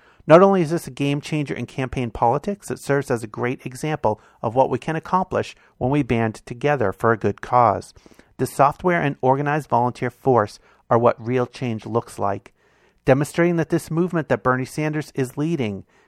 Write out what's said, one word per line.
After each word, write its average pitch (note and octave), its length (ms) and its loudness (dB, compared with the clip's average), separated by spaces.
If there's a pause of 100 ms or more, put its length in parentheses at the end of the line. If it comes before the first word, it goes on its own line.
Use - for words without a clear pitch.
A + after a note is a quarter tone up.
(260)
Not E3 160 10
only G3 200 4
is D3 80 -2
this E3+ 160 -4
a C3 60 -14
game C#3+ 280 -2
changer D3 340 -6
in B2 120 -8
campaign B2 440 -6
politics, C#3+ 600 -2
it B2+ 100 -6
serves C#3 300 -2
as A#2 120 -2
a A2+ 60 -10
great B2 380 -6
example B2+ 540 -4 (200)
of A2+ 140 -4
what C3 160 4
we B2 80 -2
can D#3+ 180 -6
accomplish D#3+ 580 -2 (240)
when C3 120 -2
we C#3+ 120 2
band A2+ 340 -2 (100)
together B2 460 -2
for A#2 200 2
a A2 60 0
good G2+ 220 -2
cause. A2 520 2 (460)
The B2+ 80 -2
software E3 540 2
and C#3+ 200 -2
organized C#3+ 480 0
volunteer A#2+ 420 -2
force A#2 480 0 (300)
are A#2 100 4
what A#2 260 2
real B2 220 -2
change A2+ 400 -8
looks A2+ 320 -6
like, G2+ 360 -4 (500)
demonstrating E3+ 520 2
that D#3+ 120 -2
this - 220 -2
movement E3 380 -2
that A#2+ 140 0
Bernie B2+ 220 0
Sanders D3+ 500 -6
is B2+ 220 -4
leading C#3 480 -4 (240)